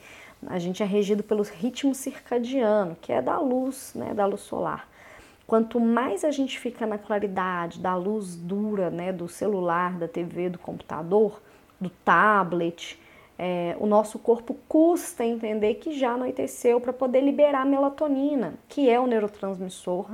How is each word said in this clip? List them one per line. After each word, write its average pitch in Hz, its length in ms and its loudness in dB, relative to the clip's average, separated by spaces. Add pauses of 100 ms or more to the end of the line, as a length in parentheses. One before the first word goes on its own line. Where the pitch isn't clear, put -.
(460)
A 180 140 -4
gente 180 200 -6
é 208 60 0
regido 208 380 0
pelo 214 180 0
ritmo 247 500 -2
circadiano, 240 1080 0
que - 120 -6
é - 80 2
da 262 160 0
luz, 262 600 -2
né, 226 180 -6
da 208 120 0
luz 202 160 -2
solar. - 460 -6 (560)
Quanto 226 360 0
mais 247 440 2
a 302 60 4
gente 269 260 -2
fica 233 300 -6
na 208 120 -4
claridade 185 840 -2
da 185 160 0
luz 185 400 -4
dura, 196 540 -2
né, 175 220 -6
do 170 140 -8
celular, 180 720 -2
da 170 80 -4
T 175 160 -6
V, 175 280 -4
do 175 100 -10
computador, 196 840 -2 (380)
do 185 100 -6
tablet, 175 1040 2 (400)
é, 175 440 -2
o 208 60 0
nosso 214 340 2
corpo 233 360 0 (120)
custa 320 560 4
entender 226 500 0
que 294 240 -6
já 247 140 2
anoiteceu 254 680 0
pra 247 120 -4
poder 262 300 2
liberar 285 400 4
a - 20 0
melatonina, 277 920 2 (140)
que 277 200 2
é 233 120 6
o 254 80 2
neurotransmissor 196 1040 -4